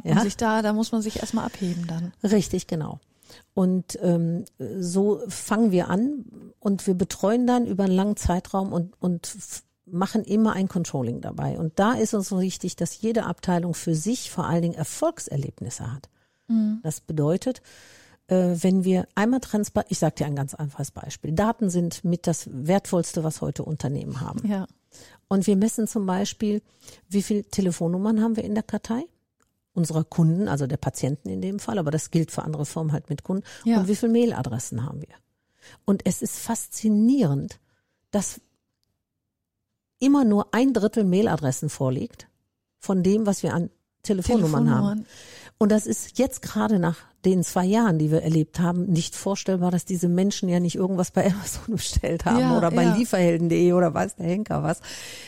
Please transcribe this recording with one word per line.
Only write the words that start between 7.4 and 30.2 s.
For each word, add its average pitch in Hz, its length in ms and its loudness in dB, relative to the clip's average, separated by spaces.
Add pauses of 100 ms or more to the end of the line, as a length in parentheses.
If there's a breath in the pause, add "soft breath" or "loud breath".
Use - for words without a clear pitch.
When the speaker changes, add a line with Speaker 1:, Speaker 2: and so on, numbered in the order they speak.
Speaker 1:
dann 247 180 4
über 202 200 0
einen 190 100 4
langen 202 220 2
Zeitraum 190 560 -2
und, 175 280 -4
und 180 260 -2
f-, - 360 -14 (240)
machen 190 380 -2
immer 214 300 2
ein 190 120 0
Controlling 135 540 -2
dabei. 143 360 -6
Und 165 220 -6
da 208 140 4
ist 220 200 0
uns 202 180 -2
so 185 100 0
wichtig, 185 340 -4
dass - 260 -6
jede 226 240 0
Abteilung 175 500 -2
für - 200 -2
sich 190 380 -4
vor 175 140 -4
allen 170 160 2
Dingen 170 120 -2
Erfolgserlebnisse - 1200 -6
hat. 139 160 -12 (400)
Speaker 2:
Mhm. 220 340 0
Speaker 1:
Das 156 180 -6
bedeutet, 165 600 -2 (680 loud breath)
äh, 180 320 4
wenn 185 220 4
wir 185 300 2
einmal 240 260 2
transpa-, 208 480 -2
ich 185 100 -2
sag 156 180 0
dir 143 100 -2
ein 143 100 -4
ganz 139 180 -4
einfaches 143 360 -8
Beispiel. - 420 -10
Daten 208 360 0
sind 175 360 -2
mit 175 220 0
das - 240 -2
Wertvollste, 170 720 0
was 156 160 -4
heute 147 240 -4
Unternehmen 139 560 -6
haben. - 280 -6
Speaker 2:
Ja. 196 180 -2 (640 loud breath)
Speaker 1:
Und 196 180 2
wir 208 100 4
messen 214 300 2
zum 208 200 -2
Beispiel, 208 560 -2 (460 loud breath)
wie 196 140 0
viel 208 220 -2
Telefonnummern 185 800 0
haben 226 140 0
wir - 80 -4
in 208 100 -4
der 214 100 -2
Kartei 226 380 -6 (720)
unserer 160 320 0
Kunden, 170 440 2